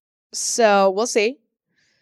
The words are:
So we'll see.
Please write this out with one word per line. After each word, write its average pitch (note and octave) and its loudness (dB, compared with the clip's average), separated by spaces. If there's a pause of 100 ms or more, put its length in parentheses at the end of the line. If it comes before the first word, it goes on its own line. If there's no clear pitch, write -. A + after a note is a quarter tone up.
(320)
So G3+ 0
we'll G3+ -2
see. A#3+ -2 (640)